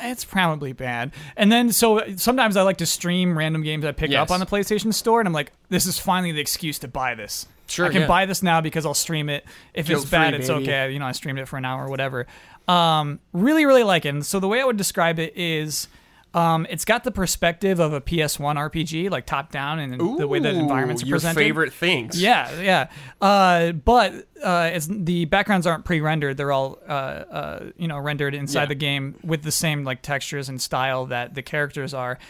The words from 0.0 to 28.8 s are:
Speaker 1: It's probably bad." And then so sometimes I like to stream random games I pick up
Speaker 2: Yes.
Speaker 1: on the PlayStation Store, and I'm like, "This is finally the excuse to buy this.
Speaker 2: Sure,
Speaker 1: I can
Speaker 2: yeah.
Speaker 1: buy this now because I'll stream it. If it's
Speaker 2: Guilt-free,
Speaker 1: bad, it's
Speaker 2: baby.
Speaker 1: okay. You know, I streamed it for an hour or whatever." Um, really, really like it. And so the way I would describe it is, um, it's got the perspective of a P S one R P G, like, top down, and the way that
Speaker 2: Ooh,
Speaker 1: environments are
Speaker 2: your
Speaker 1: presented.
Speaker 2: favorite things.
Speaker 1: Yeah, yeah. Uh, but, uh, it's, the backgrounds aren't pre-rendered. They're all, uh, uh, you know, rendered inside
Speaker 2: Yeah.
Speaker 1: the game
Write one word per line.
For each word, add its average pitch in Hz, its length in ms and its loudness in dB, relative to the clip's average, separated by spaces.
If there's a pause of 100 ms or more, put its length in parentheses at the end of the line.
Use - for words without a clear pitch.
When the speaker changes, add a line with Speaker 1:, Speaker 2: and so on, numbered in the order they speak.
Speaker 1:
It's 247 240 -8
probably 156 480 0
bad." 123 380 -6 (240)
And 214 160 6
then 240 200 4
so 220 320 4 (140)
sometimes 226 400 2
I 196 60 4
like 190 140 2
to 170 100 -2
stream 180 500 0
random 156 260 0
games 151 220 -4
I 143 80 -2
pick 151 160 -2
up 143 200 2
Speaker 2:
Yes. - 20 2
Speaker 1:
on 180 80 2
the 185 80 -2
PlayStation 202 460 0
Store, 233 260 2
and 214 80 2
I'm 170 60 0
like, 147 180 -4 (180)
"This 180 180 0
is 180 120 -4
finally 180 320 0
the 151 100 -4
excuse 143 380 -4
to 139 80 -14
buy 127 280 -4
this. - 320 -10 (220)
Speaker 2:
Sure, 175 160 0
Speaker 1:
I 170 40 2
can 180 140 4
Speaker 2:
yeah. 147 40 2
Speaker 1:
buy 180 180 4
this 190 160 -4
now 165 200 4
because 156 240 -4
I'll 143 80 -4
stream 151 340 -2
it. 143 160 -6 (300)
If 160 160 -4
it's 151 140 2
Speaker 2:
Guilt-free, 139 140 -8
Speaker 1:
bad, 160 180 4
it's 143 120 -4
Speaker 2:
baby. 147 160 0
Speaker 1:
okay. 135 300 0
You 143 60 -4
know, 143 60 -6
I 127 60 -6
streamed 135 280 -8
it 131 100 -10
for 139 80 -10
an 131 80 -6
hour 131 200 -6
or 135 40 -8
whatever." 131 360 -4 (420)
Um, 160 520 2 (140)
really, 294 320 4
really 262 180 8
like 175 220 2
it. 143 40 -2
And 143 160 -4
so 196 160 -2
the 190 60 -2
way 233 140 0
I 269 40 0
would 247 120 0
describe 170 420 0
it 165 180 -6
is, 156 500 -4 (460)
um, 165 360 2
it's 165 160 -6
got 233 200 2
the 247 60 -4
perspective 180 680 0
of 156 140 4
a 139 80 -2
P 165 200 0
S 147 180 -2
one 143 180 0
R 151 120 -4
P 160 140 -4
G, 160 260 -4
like, 139 160 -4
top 143 280 -4
down, 147 260 -4
and 127 200 -6 (200)
the 143 80 0
way - 120 0
that - 140 0
Speaker 2:
Ooh, 170 60 0
Speaker 1:
environments 131 440 0
are - 40 -6
Speaker 2:
your 143 80 0
Speaker 1:
presented. 160 240 0
Speaker 2:
favorite 151 340 2
things. 170 480 0
Speaker 1:
Yeah, 180 280 4 (100)
yeah. 180 280 2 (340)
Uh, 185 520 6
but, 202 540 4 (160)
uh, 175 300 2
it's, 156 160 -4
the 175 360 0
backgrounds 196 400 2
aren't 165 200 0
pre-rendered. 156 520 0
They're 143 140 0
all, 135 360 0
uh, - 40 -6
uh, 147 680 -6 (180)
you 170 100 -4
know, 147 120 -6
rendered 143 360 -2
inside 143 280 -2
Speaker 2:
Yeah. - 40 0
Speaker 1:
the 147 80 -4
game 139 480 -4